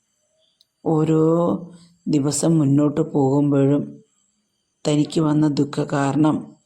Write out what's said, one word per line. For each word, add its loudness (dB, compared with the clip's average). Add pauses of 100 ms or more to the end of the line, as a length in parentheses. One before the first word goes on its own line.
(840)
ഓരോ 2 (840)
ദിവസം 0
മുന്നോട്ട് 2
പോകുമ്പോഴും 0 (1000)
തനിക്ക് 0
വന്ന 0
ദുഃഖ -2
കാരണം -2 (280)